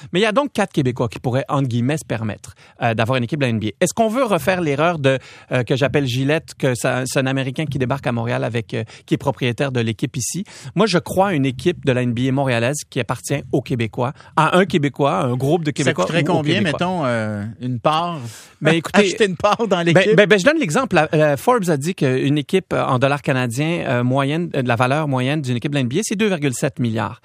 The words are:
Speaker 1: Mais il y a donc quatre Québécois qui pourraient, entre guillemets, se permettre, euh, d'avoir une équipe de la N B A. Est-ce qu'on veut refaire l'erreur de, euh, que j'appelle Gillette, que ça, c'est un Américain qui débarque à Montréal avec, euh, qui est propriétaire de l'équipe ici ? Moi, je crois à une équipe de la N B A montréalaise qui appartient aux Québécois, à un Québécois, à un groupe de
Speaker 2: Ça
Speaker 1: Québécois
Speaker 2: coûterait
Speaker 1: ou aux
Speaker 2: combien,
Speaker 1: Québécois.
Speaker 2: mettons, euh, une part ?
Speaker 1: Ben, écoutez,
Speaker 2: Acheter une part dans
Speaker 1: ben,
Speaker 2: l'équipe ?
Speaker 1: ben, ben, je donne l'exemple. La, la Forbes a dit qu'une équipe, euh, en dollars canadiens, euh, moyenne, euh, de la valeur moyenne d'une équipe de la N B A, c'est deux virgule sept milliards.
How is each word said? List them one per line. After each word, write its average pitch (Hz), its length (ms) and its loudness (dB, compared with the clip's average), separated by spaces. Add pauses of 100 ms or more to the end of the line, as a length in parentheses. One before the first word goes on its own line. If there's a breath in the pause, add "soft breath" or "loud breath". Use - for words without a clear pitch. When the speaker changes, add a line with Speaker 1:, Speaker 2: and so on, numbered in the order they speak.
(120 loud breath)
Speaker 1:
Mais 175 80 0
il - 20 2
y 226 40 2
a 214 60 0
donc 277 220 0
quatre 196 180 -2
Québécois 127 380 0
qui - 100 -14
pourraient, 135 280 -2
entre 139 200 0
guillemets, 120 300 -2
se - 80 -14
permettre, 110 480 -8 (280 soft breath)
euh, 117 120 2
d'avoir 117 240 0
une 120 60 -2
équipe 147 140 -4
de 139 60 0
la 123 60 2
N 110 100 0
B 101 60 -4
A. - 180 -2
Est-ce - 100 2
qu'on 226 140 2
veut 254 160 0
refaire 185 380 0
l'erreur 160 360 0
de, 135 200 2 (340 loud breath)
euh, 127 100 2
que 139 140 0
j'appelle 139 300 2
Gillette, 135 520 -2
que 131 160 0
ça, 127 300 -2
c'est 127 160 -2
un 131 60 2
Américain 135 240 -2 (200)
qui 147 80 -4
débarque 131 280 -2
à 127 60 0
Montréal 120 320 -2
avec, 117 280 -4
euh, 113 120 -4 (220 loud breath)
qui - 80 -2
est 147 40 2
propriétaire 135 540 -2
de 123 80 0
l'équipe 113 360 -2
ici ? 160 280 -6 (320 loud breath)
Moi, 214 100 4
je 180 100 2
crois 185 320 0
à 196 60 -2
une 135 100 2
équipe 135 400 -2
de 135 80 4
la 123 100 2
N 120 120 0
B 117 140 -2
A 131 40 0
montréalaise 131 460 0 (100)
qui 135 120 -4
appartient 127 420 -4 (100)
aux 135 80 2
Québécois, 120 520 -2 (240 loud breath)
à 156 200 4
un 190 80 6
Québécois, 147 540 0
à 165 60 -2
un 123 120 0
groupe 143 260 0
de 151 60 -4
Speaker 2:
Ça 139 40 -2
Speaker 1:
Québécois 160 340 0
Speaker 2:
coûterait 170 200 0
Speaker 1:
ou 190 60 0
aux 170 40 2
Speaker 2:
combien, 160 240 0
Speaker 1:
Québécois. 170 180 0
Speaker 2:
mettons, 175 260 -2
euh, 107 400 -2 (160)
une 123 200 -4
part ? 160 380 0 (440 loud breath)
Speaker 1:
Ben, 156 100 4
écoutez, 165 280 2
Speaker 2:
Acheter 202 260 2
une 180 100 -2
part 208 320 2
dans 185 100 2
Speaker 1:
ben, 170 40 0
Speaker 2:
l'équipe ? 180 340 4
Speaker 1:
ben, 208 100 8
ben, 202 120 6
je 175 60 0
donne 311 140 4
l'exemple. 214 360 0
La, 156 180 4
la 151 240 4
Forbes 226 320 0
a 156 80 2
dit 156 180 -4
qu'une 139 440 2
équipe, 180 340 -2
euh, 131 120 0
en 131 140 4
dollars 139 220 2
canadiens, 135 640 -2
euh, 123 180 0
moyenne, 139 500 0
euh, 135 80 0
de 123 60 -2
la 117 80 2
valeur 135 320 2
moyenne 135 340 0
d'une 127 140 -2
équipe 143 160 -4
de 143 40 0
la 143 60 0
N 120 60 0
B 120 100 -4
A, - 40 0
c'est 220 140 -4
deux 214 120 2
virgule 147 260 0
sept - 240 -4
milliards. 110 460 -2